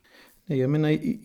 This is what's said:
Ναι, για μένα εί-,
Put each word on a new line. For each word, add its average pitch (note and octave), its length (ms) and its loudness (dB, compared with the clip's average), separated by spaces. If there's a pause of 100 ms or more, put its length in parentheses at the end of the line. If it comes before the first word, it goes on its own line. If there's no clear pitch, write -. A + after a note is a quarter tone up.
(460)
Ναι, D#3 100 -4
για B2+ 120 2
μένα D3+ 240 2
εί-, - 340 -2